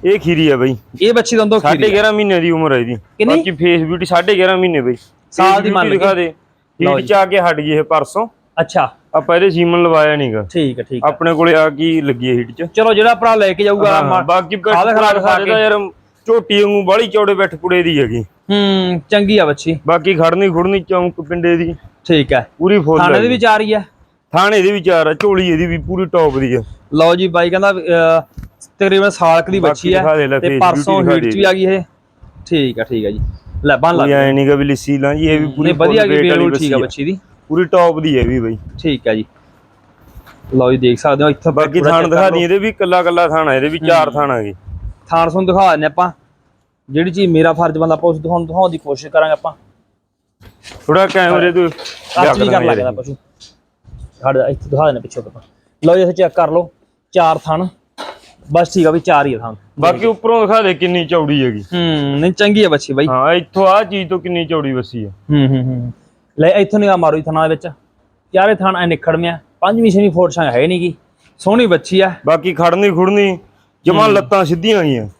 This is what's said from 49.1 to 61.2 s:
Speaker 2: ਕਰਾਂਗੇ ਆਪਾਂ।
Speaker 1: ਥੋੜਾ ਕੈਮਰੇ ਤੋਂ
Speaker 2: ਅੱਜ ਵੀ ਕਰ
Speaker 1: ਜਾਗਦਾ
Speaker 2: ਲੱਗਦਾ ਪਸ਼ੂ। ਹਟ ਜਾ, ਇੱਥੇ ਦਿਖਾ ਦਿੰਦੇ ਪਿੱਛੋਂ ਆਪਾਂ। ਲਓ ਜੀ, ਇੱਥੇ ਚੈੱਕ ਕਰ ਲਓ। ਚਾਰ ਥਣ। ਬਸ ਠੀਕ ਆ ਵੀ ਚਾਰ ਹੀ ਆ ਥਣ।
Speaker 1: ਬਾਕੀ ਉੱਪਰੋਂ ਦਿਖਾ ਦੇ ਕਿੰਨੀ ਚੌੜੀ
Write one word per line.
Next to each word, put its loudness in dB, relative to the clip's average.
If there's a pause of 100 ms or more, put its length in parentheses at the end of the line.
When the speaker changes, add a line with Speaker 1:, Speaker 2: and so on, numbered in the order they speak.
Speaker 2:
ਕਰਾਂਗੇ 2
ਆਪਾਂ। -6 (1300)
Speaker 1:
ਥੋੜਾ 2
ਕੈਮਰੇ 0
ਤੋਂ 0
Speaker 2:
ਅੱਜ -2
ਵੀ 0
ਕਰ 0
Speaker 1:
ਜਾਗਦਾ 2
Speaker 2:
ਲੱਗਦਾ -2
ਪਸ਼ੂ। -12 (1120)
ਹਟ 0
ਜਾ, 2
ਇੱਥੇ -6
ਦਿਖਾ 0
ਦਿੰਦੇ -2
ਪਿੱਛੋਂ -14
ਆਪਾਂ। -20 (440)
ਲਓ 4
ਜੀ, 2
ਇੱਥੇ 0
ਚੈੱਕ -2
ਕਰ 0
ਲਓ। -2 (420)
ਚਾਰ 2
ਥਣ। -4 (840)
ਬਸ 0
ਠੀਕ 2
ਆ 4
ਵੀ 0
ਚਾਰ 2
ਹੀ -2
ਆ -8
ਥਣ। -12 (260)
Speaker 1:
ਬਾਕੀ 0
ਉੱਪਰੋਂ 0
ਦਿਖਾ 2
ਦੇ 0
ਕਿੰਨੀ -2
ਚੌੜੀ 0